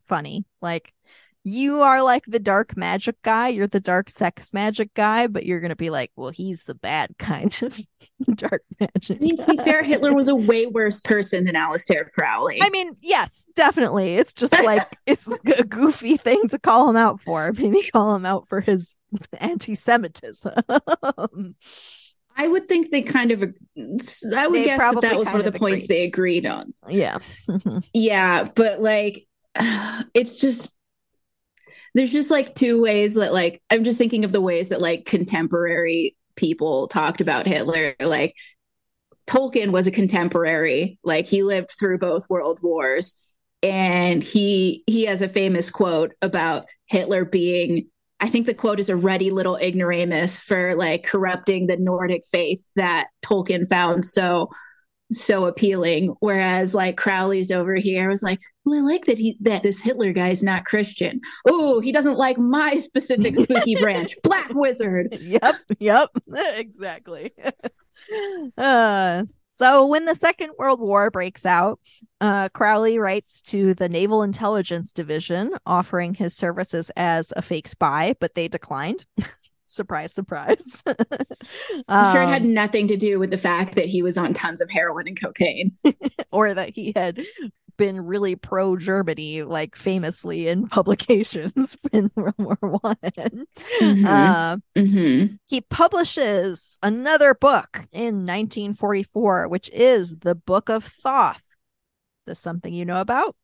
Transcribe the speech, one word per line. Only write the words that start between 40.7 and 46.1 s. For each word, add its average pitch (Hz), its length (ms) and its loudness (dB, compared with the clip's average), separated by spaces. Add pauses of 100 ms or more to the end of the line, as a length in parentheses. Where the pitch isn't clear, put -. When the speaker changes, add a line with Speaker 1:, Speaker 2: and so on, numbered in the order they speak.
Speaker 2:
Like, 160 220 0
he 196 180 0
lived 190 280 -2
through 185 260 -2
both 180 320 -2
world 170 320 -2
wars. 160 600 -2 (420)
And 180 600 2
he, 202 600 0
he 220 220 2
has 190 160 -2
a 190 40 0
famous 190 440 0
quote 165 500 0